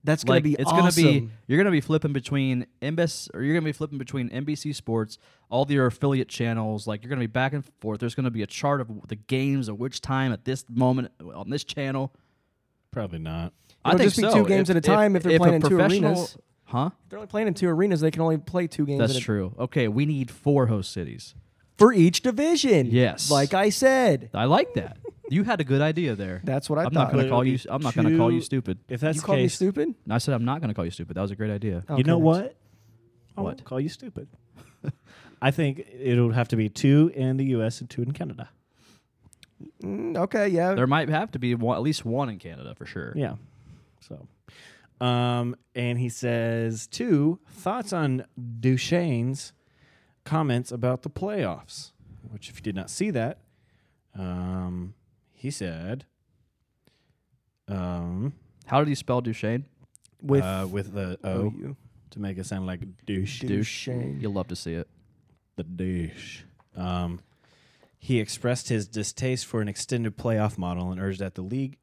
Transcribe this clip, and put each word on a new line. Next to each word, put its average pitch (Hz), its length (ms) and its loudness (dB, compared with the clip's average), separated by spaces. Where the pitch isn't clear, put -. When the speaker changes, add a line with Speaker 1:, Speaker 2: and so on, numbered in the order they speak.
Speaker 1:
That's 151 200 0
gonna 131 140 4
Speaker 2:
Like, 151 60 2
Speaker 1:
be 147 100 2
Speaker 2:
it's - 180 0
gonna 175 180 6
be, 165 160 6
Speaker 1:
awesome. 131 260 4
Speaker 2:
you're 139 120 4
gonna 196 120 4
be 156 120 4
flipping 156 320 0
between 131 520 0
M 151 160 -4
B 170 60 2
S, - 320 -4
or 98 80 -6
you're 143 120 2
gonna 165 120 2
be 151 60 -2
flipping 147 260 -6
between 127 320 -4
N 131 140 -6
B 151 120 -2
C 151 160 -6
Sports, 113 460 -4
all 135 200 2
your 139 160 4
affiliate 135 420 0
channels. 110 580 -4
Like, 107 180 -6
you're 123 60 -12
gonna 135 100 -4
be 117 60 0
back 127 260 0
and 143 120 -6
forth. 107 200 -4
There's 120 140 -2
gonna 127 160 0
be 113 120 -4
a 101 40 -2
chart 143 340 0
of 117 80 -6
the 107 80 -8
games 131 520 0
at 104 100 -6
which 131 220 -6
time 131 320 0
at 101 140 -6
this 131 240 -4
moment 127 420 2
on 95 160 -10
this 139 120 -4
channel. 135 500 -4
Speaker 3:
Probably 90 300 -6
not. 82 320 -6
Speaker 2:
I 139 60 2
Speaker 1:
It'll 180 80 6
Speaker 2:
think 240 140 8
Speaker 1:
just - 40 0
be 233 140 2
Speaker 2:
so. 220 120 4
Speaker 1:
two 185 60 4
games 190 220 4
Speaker 2:
If, 175 60 6
Speaker 1:
at 165 80 2
a - 20 4
time 208 300 6
Speaker 2:
if, 175 40 4
Speaker 1:
if - 40 -10
they're 175 80 6
Speaker 2:
if 165 40 8
a 160 60 8
Speaker 1:
playing 170 140 8
in 156 60 4
two 156 140 6
Speaker 2:
professional 175 360 6
Speaker 1:
arenas. 175 240 -2
Speaker 2:
Huh? 139 260 0
Speaker 1:
If - 60 -20
they're 196 80 -14
only 214 100 -12
playing 214 200 0
in 175 60 0
two 180 140 0
arenas, 170 320 4
they 160 100 4
can 165 120 -2
only 160 160 2
play 175 280 -2
two 151 200 -2
games 139 140 0
Speaker 2:
That's 117 160 4
Speaker 1:
at - 20 2
a 120 60 -4
Speaker 2:
true. 101 340 0
Okay, 127 300 0
we 120 180 2
need 139 240 -2
four 139 360 2
host 107 260 -2
cities. 71 420 -10
Speaker 1:
For 226 140 10
each 175 300 6
division. 254 680 4
Speaker 2:
Yes. 123 400 2
Speaker 1:
Like 143 240 4
I 202 160 4
said. 214 640 4
Speaker 2:
I 107 100 2
like 233 300 4
that. - 240 -6
You 175 120 2
had 208 180 0
a 151 40 0
good 135 160 2
idea 156 340 0
there. 92 300 -6
Speaker 1:
That's 135 260 -2
what 151 80 2
I 160 60 0
Speaker 2:
I'm - 80 -2
Speaker 1:
thought. - 20 -4
Speaker 2:
not 139 160 2
gonna 135 140 2
Speaker 3:
But 131 60 -2
Speaker 2:
call 123 100 4
Speaker 3:
it'll 131 120 2
Speaker 2:
you, 131 60 0
Speaker 3:
be - 120 -8
Speaker 2:
I'm 143 120 -4
not 120 120 -2
gonna 107 220 4
call 113 140 4
you - 100 2
Speaker 3:
two 113 40 -10
Speaker 2:
stupid. 110 340 -4
Speaker 3:
If 120 120 -6
that's 151 160 0
Speaker 1:
You 156 60 -6
Speaker 3:
the - 40 -8
Speaker 1:
call 147 100 4
me 131 80 4
Speaker 3:
case, 123 100 2
Speaker 1:
stupid? 233 400 0
Speaker 2:
I 110 100 2
said, 139 160 0
"I'm 117 100 0
not 139 160 -2
gonna 110 140 -2
call 90 100 -4
you 85 80 -4
stupid." - 240 -10
That 92 60 -2
was 98 100 -2
a 98 40 -10
great 107 140 -4
idea. 101 280 -4
Speaker 1:
Okay, 147 80 -2
Speaker 3:
you 131 80 2
know 165 140 4
Speaker 1:
thanks. 160 60 2
Speaker 3:
what? 180 320 2
I 202 40 -10
Speaker 2:
What? 190 60 -4
Speaker 3:
won't - 180 -10
call 131 160 -6
you 151 80 -2
stupid. - 400 -14
<laughs> - 580 -14
I 131 80 4
think 139 340 -2
it'll 120 340 4
have 117 160 2
to 117 80 0
be 107 120 2
two 143 460 6
in 131 240 0
the 135 80 0
U 123 180 0
S - 160 -4
and 127 100 -12
two - 120 -6
in 123 100 -4
Canada. 147 380 -10
Speaker 1:
Mm, 208 360 -6
okay, 202 300 0
yeah. 180 260 2
Speaker 2:
There 127 120 2
might 147 220 2
have 160 240 -2
to 143 60 -8
be 123 160 0
one, 117 220 0
at 107 60 -4
least 151 220 -2
one 123 240 -2
in 101 100 -10
Canada 80 380 -14
for - 100 -16
sure. 80 300 -10
Speaker 3:
Yeah. 139 200 -4
So, - 260 -20
um, 123 500 0
and 120 220 -2
he 123 100 -2
says, 117 800 -2
"Two, 170 500 0
thoughts 214 440 -6
on 139 320 -2
Duchesne's 131 920 0
comments 135 480 -2
about 127 300 -2
the 156 80 -8
playoffs," 180 840 -6
which - 220 -16
if - 60 -20
you - 60 -20
did 104 120 -6
not 95 160 -8
see 208 200 -2
that, 127 280 -2
um, 90 760 -6
he - 200 -10
said, 92 520 -8
um, 90 640 -6
Speaker 2:
How 135 140 0
did 151 80 0
he 143 60 -2
spell 123 260 -2
Duchesne? 117 440 -4
Speaker 1:
With 139 220 2
Speaker 3:
uh, 95 260 -4
with 95 220 -6
the 92 320 -8
O 95 80 -4
Speaker 1:
O 95 100 -2
U. 139 180 -10
Speaker 3:
to 104 100 -14
make 98 180 -6
it 92 80 -10
sound 95 200 -6
like 92 140 -8
douche. 98 340 -4
Speaker 1:
Duchesne. 127 800 -6
Speaker 2:
You'll 107 120 -4
love 95 160 -4
to 90 80 -10
see 82 180 -8
it. 82 140 -8
Speaker 3:
The 90 80 -8
douche. 87 800 -8
Um, 90 440 -6
he 127 220 -2
expressed 123 480 -4
his 107 200 -2
distaste 123 580 -6
for 113 140 -4
an 104 80 -2
extended 113 480 -6
playoff 110 420 -2
model 90 340 -4
and 92 80 -8
urged 95 200 -6
that 95 140 -8
the 95 80 -10
league 131 400 -8